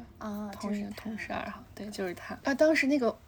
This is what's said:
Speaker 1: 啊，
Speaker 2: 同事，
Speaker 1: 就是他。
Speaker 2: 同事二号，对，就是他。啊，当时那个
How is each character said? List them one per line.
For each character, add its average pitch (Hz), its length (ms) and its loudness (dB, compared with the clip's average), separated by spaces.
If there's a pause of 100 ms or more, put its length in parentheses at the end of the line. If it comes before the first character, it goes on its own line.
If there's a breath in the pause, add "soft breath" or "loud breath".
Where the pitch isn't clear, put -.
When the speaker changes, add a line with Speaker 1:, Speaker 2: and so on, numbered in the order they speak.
(200)
Speaker 1:
啊， 208 340 -8
Speaker 2:
同 208 200 -4
事， 208 80 -2
Speaker 1:
就 208 40 -4
是 202 60 -6
他。 - 120 -12
Speaker 2:
同 220 140 -6
事 - 160 -8
二 - 160 -6
号， - 140 -12 (100)
对， 202 160 -10
就 196 180 -4
是 175 60 -4
他。 - 300 -12
啊， 277 100 4
当 311 220 8
时 277 100 4
那 277 140 4
个 233 180 2 (100)